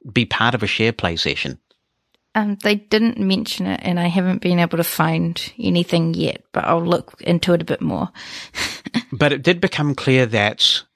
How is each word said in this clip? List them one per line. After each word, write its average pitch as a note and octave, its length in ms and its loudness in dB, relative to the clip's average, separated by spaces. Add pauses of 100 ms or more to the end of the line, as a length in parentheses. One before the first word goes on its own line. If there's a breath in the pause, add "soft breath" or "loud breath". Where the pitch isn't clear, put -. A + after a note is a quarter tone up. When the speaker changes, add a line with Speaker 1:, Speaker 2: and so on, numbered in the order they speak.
(100)
Speaker 1:
be A#2 140 2
part A#2+ 300 0
of A2 80 -2
a G#2 40 -2
SharePlay F#2+ 520 0
session. C#2 400 -4 (760)
Speaker 2:
Um, G#3 280 0
they G#3 140 2
didn't A3+ 420 2
mention F#3+ 480 0
it, F#2+ 160 -2
and F3 160 0
I F3 80 0
haven't F#3 340 0
been F3 200 2
able E3 180 0
to E3+ 60 2
find E3 580 0 (160)
anything E3+ 560 0
yet, D#3+ 280 -4 (100)
but - 120 -2
I'll E3+ 200 0
look - 380 -2
into F3 300 2
it E3+ 80 4
a E3+ 60 -8
bit - 160 -4
more. - 320 -2
<laughs> - 60 -20 (920 loud breath)
Speaker 1:
But C#3+ 200 2
it C#3 100 -4
did F3 180 2
become D3 340 0
clear C3 320 2
that G#2+ 560 2 (140)